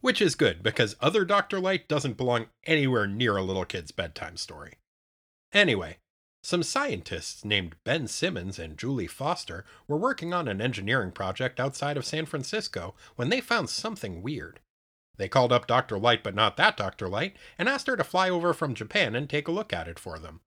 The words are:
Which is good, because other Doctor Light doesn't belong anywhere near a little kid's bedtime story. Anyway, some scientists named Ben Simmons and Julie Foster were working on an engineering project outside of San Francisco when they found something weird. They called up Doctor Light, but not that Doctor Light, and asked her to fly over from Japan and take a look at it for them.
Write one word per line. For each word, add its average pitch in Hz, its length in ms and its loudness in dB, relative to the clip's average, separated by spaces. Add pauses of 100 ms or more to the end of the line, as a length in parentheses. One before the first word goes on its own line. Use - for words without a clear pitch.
Which 254 180 4
is 180 140 4
good, 92 280 2
because 110 380 4
other 185 240 4
Doctor 196 340 2
Light 185 300 0
doesn't 139 300 0
belong 120 300 2 (180)
anywhere 135 400 4
near 104 320 2
a 95 40 0
little 92 220 -2
kid's - 280 -10
bedtime 82 440 -8
story. - 380 -12 (800)
Anyway, 110 440 4 (440)
some 175 200 0
scientists 139 840 -4
named 98 380 2
Ben 131 240 -2
Simmons 98 500 -4
and 78 180 -10
Julie 120 300 -4
Foster 135 580 -6 (240)
were 143 80 0
working 180 380 0
on 170 140 0
an 98 120 -2
engineering 107 520 0
project 98 460 -4
outside 139 380 -4
of 131 80 -6
San 156 220 -4
Francisco 151 680 -8 (220)
when 123 140 -2
they 254 100 0
found 208 300 0
something 110 500 -8
weird. 110 400 -10 (580)
They 98 100 -2
called 123 240 6
up 120 140 4
Doctor 117 320 2
Light, 113 260 4
but 98 100 -4
not 104 220 4
that 202 220 4
Doctor 95 280 -4
Light, 117 300 -4 (220)
and 247 100 0
asked 269 200 -2
her 262 100 0
to - 40 2
fly 185 280 2
over 170 240 2
from 147 180 -2
Japan 113 420 0
and 139 140 -2
take 147 200 -2
a 165 40 -2
look 208 180 -4
at 82 160 -4
it 82 120 -12
for 82 200 -10
them. 80 280 -16